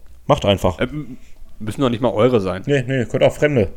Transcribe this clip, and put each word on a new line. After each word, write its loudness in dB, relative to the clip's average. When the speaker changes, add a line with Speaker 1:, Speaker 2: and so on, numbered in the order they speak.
Speaker 1:
Macht 2
einfach. 2
Speaker 2:
Ähm, -6
müssen -6
doch 2
nicht -4
mal 2
eure 4
sein. -4
Speaker 1:
Nee, 2
nee, 0
könnt 0
auch 4
Fremde 2